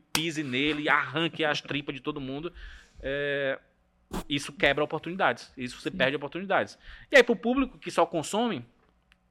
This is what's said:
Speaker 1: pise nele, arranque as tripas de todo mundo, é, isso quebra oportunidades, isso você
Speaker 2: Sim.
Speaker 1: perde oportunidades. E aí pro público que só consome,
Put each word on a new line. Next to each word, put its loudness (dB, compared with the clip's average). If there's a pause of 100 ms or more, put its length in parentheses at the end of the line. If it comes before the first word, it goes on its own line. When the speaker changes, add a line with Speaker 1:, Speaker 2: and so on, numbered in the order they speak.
(120)
Speaker 1:
pise -2
nele, 0
arranque 0
as 0
tripas -6
de -12
todo -6
mundo, -8 (480)
é, -2 (720)
isso -2
quebra 4
oportunidades, -2
isso -8
você -6
Speaker 2:
Sim. -6
Speaker 1:
perde 2
oportunidades. -2 (340)
E 8
aí 12
pro 2
público 0
que -10
só 4
consome, -2 (680)